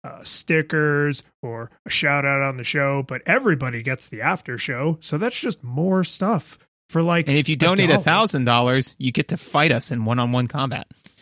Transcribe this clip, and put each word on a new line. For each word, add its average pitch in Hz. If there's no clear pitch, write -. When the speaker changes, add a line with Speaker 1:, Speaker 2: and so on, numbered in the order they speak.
Speaker 1:
uh, -
stickers 151
or 117
a -
shout 143
out 139
on 135
the 123
show, 139
but 131
everybody 139
gets 131
the 107
after 135
show. 147
So -
that's 226
just -
more 170
stuff, -
for, 165
like, 170
Speaker 2:
And 139
if 147
you 160
Speaker 1:
a -
Speaker 2:
donate 180
Speaker 1:
dollar. 151
Speaker 2:
a -
thousand 160
dollars, 123
you 127
get 147
to -
fight 151
us -
in 117
one-on-one 120
combat. 135